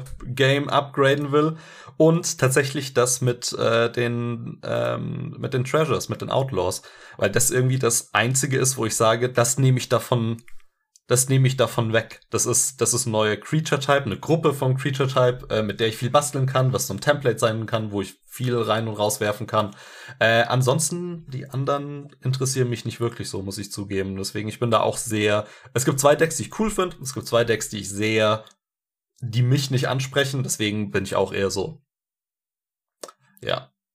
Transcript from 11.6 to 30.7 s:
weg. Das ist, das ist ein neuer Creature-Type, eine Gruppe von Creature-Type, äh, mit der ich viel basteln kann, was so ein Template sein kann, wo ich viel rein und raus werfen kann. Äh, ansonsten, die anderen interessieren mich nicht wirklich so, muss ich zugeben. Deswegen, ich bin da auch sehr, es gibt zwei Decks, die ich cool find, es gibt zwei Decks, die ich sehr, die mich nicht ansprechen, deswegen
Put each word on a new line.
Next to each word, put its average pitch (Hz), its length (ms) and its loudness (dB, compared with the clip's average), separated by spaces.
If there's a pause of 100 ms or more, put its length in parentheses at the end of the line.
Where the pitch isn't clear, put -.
weg. - 380 -2
Das 113 160 -2
ist, - 340 0
das 117 140 2
ist 117 120 -2
ein 117 60 -2
neuer 107 240 2
Creature-Type, 143 680 0
eine 95 140 -4
Gruppe 160 340 2
von 131 240 0
Creature-Type, 131 720 0
äh, 110 140 0
mit 101 180 -4
der 113 80 2
ich 110 80 -6
viel 123 140 -4
basteln 143 340 2
kann, 131 260 2
was 101 160 -2
so 95 60 -6
ein 98 80 -6
Template 135 380 2
sein 113 260 0
kann, 110 260 -4
wo 101 100 -2
ich - 160 -10 (120)
viel 120 260 -2
rein 113 320 0
und 107 60 -4
raus 104 260 0
werfen 104 260 -2
kann. 107 300 0 (440)
Äh, 113 240 6
ansonsten, 165 840 0
die 131 200 -12
anderen 143 720 -6
interessieren 131 460 0
mich 120 160 -6
nicht 117 160 -8
wirklich - 260 -4
so, 98 140 -8
muss 98 160 -8
ich 101 160 -10
zugeben. 98 420 -4
Deswegen, 104 320 -6
ich 107 120 -8
bin 120 120 0
da 110 100 6
auch 110 140 0
sehr, 107 520 0 (260)
es 123 100 0
gibt 143 160 0
zwei 143 160 6
Decks, 160 220 0
die - 60 -6
ich - 160 -10
cool 214 100 0
find, 185 320 -2
es 131 120 -10
gibt - 140 -8
zwei 117 160 2
Decks, 110 240 0
die 107 120 -8
ich 95 100 -10
sehr, 107 560 2 (720)
die 120 220 -2
mich 131 280 2
nicht 131 200 0
ansprechen, 135 540 -2
deswegen 104 480 -2